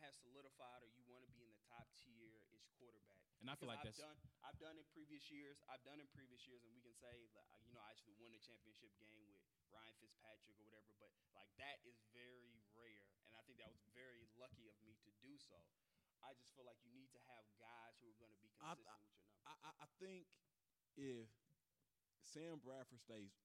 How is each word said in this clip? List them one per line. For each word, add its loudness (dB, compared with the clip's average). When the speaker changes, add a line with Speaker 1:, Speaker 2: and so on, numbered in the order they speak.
Speaker 1:
have 0
solidified -2
or -4
you -10
wanna -6
be -6
in -8
the -14
top 2
tier -4
is -10
quarterback. -8
Speaker 2:
And 6
I 10
feel 6
Speaker 1:
Because 10
Speaker 2:
like 8
Speaker 1:
I've 6
Speaker 2:
that's 4
Speaker 1:
done, -2
I've 2
done 2
in -2
previous -2
years. 2
I've 4
done 2
in -4
previous -2
years, -2
and -8
we -8
can -8
say, -2
like, -8
you -6
know, -2
I 0
actually -4
won -2
the -4
championship -6
game -8
with -10
Ryan 0
Fitzpatrick -8
or -8
whatever. -8
But, -6
like, -2
that 4
is -6
very -4
rare, -6
and -6
I -2
think -6
that 0
was -10
very -4
lucky -2
of -8
me -8
to -12
do -2
so. -8
I 2
just -10
feel -2
like -2
you -10
need -4
to -6
have -4
guys -2
who -6
are -12
gonna -8
be -14
Speaker 3:
I, 8
Speaker 1:
consistent -6
with -18
your -16
numbers. -18
Speaker 3:
I, 2
I, 6
I 0
think 4
if 10
Sam 6
Bradford 4
stays 4